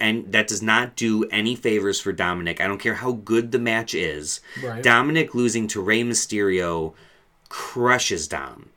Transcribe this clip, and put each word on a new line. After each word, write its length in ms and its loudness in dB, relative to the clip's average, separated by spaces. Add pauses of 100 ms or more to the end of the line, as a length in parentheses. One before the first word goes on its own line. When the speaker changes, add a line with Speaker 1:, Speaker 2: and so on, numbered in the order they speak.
Speaker 1:
and 320 0
that 160 4
does 120 -6
not 360 2
do 340 2
any 240 0
favors 460 0
for 100 -2
Dominic. 480 -2
I 80 0
don't 140 -4
care 140 -2
how 180 -4
good 400 0
the 60 0
match 360 -2
is. 460 -6 (200)
Speaker 2:
Right. 220 -8
Speaker 1:
Dominic 500 6
losing 360 2
to 100 -4
Rey 240 2
Mysterio 920 0 (540)
crushes 800 -2
Dom. 500 -10